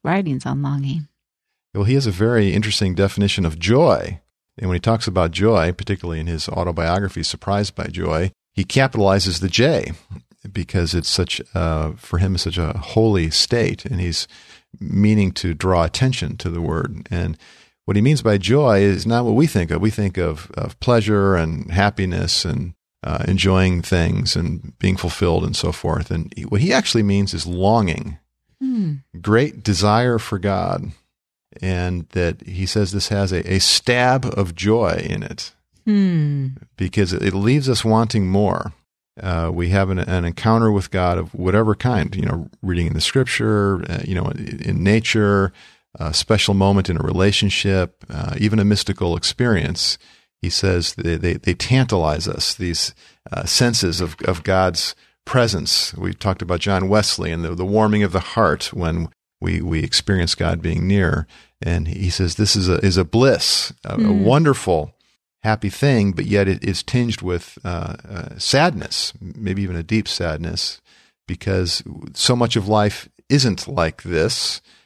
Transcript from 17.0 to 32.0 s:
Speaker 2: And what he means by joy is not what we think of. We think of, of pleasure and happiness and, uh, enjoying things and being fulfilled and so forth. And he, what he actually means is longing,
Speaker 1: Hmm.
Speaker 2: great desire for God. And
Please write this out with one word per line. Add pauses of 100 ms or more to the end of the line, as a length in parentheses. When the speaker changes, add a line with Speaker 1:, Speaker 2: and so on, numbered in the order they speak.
Speaker 2:
And (460)
what
he
means
by
joy
is
not
what
we
think
of.
We
think
of,
of
pleasure
and
happiness
and, (280)
uh,
enjoying
things
and
being
fulfilled
and
so
forth.
And
he,
what
he
actually
means
is
longing, (420)
Speaker 1:
Hmm. (260)
Speaker 2:
great
desire
for
God. (680)
And